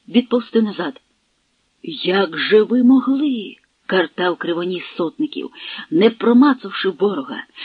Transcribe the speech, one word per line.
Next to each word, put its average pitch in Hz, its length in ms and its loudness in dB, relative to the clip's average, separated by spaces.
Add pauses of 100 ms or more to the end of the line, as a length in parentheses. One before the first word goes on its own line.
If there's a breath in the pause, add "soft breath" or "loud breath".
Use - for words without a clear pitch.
відповсти 233 540 0
назад. 175 380 -6 (1000)
«Як 180 360 0
же 208 240 4
ви 240 200 0
могли?» — 262 720 2 (300)
картав 180 500 -2
Кривоніс 175 460 -6 (140)
сотників, - 540 -6 (400 loud breath)
«не 196 200 4
промацавши 240 800 2
ворога, 180 540 -4 (220 loud breath)